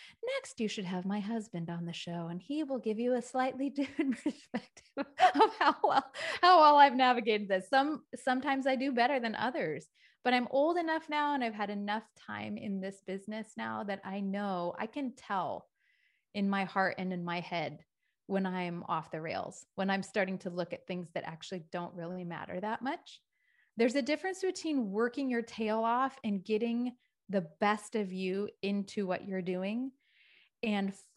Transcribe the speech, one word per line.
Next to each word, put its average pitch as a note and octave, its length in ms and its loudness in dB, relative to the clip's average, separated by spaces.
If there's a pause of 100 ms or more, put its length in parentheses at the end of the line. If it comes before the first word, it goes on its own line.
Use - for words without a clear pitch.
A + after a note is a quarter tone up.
(380)
Next, - 220 -10
you A3 80 0
should G3+ 180 -6
have F3+ 200 -4
my G3+ 140 -2
husband G3+ 500 -6
on E3+ 160 -6
the E3+ 80 -8
show E3+ 380 -8
and F3+ 100 -8
he D4+ 220 -4
will C4+ 160 -4
give G#3+ 180 -4
you B3 180 0
a A#3+ 60 0
slightly C4 480 -2
<laughs> - 60 -8
different C4+ 480 -2
perspective - 800 -8 (380)
of A#4+ 60 8 (100)
how D4+ 240 4
well, C4+ 280 2 (300)
how F4+ 200 12
well D4 160 12
I've C#4 180 10
navigated A#3 540 4
this. F#3+ 200 2
Some, C#4 340 2 (120)
sometimes C4+ 500 0
I C4+ 120 2
do C4+ 160 0
better B3 260 4
than A3+ 160 -2
others, G#3 500 -4 (380)
but B3 100 2
I'm B3 160 2
old D#4 280 4
enough D#4+ 320 -2
now D4 260 0
and C4 80 0
I've A3+ 100 -2
had G#3 160 -4
enough G#3 340 -4 (220)
time G#3 320 -8
in G3 220 -6
this G3 260 -8
business G3+ 520 -8
now A3 260 -6
that G3 220 -6
I G3 160 -6
know G3 580 -2
I A3 80 -4
can C4 280 -8
tell E3+ 520 -6 (640)
in G3 160 0
my G3 140 0
heart F#3+ 340 0
and F#3 160 -4
in F3 120 -6
my F3 160 -4
head D#3+ 380 -6 (480)
when F#3+ 200 0
I'm F3 420 -4
off D#3+ 220 -4
the D#3+ 100 -6
rails, G2 420 -6 (120)
when G3 160 0
I'm G3 100 0
starting F#3+ 380 -2
to F#3 100 -8
look F3 240 -4
at - 140 -10
things F3+ 260 -6
that E3+ 140 -6
actually E3 340 -10 (100)
don't F3 220 -6
really F3+ 300 -8
matter E3+ 360 -8
that G#3 220 -6
much. C#4+ 400 -8 (560)
There's A#3 160 4
a C#4 80 2
difference D4+ 400 -2
between D#4 480 -2
working A#3+ 400 -2
your A#3 140 0
tail A3 400 -2
off B3 400 0
and G3+ 200 -2
getting A#3 500 0 (360)
the G3 160 0 (140)
best G#3 340 0
of G#3 180 -2
you F#3+ 380 -2 (140)
into G3+ 420 -2
what F3+ 220 -4
you're F#3+ 160 -4
doing G3+ 480 -4 (720)
and G3+ 280 0 (260)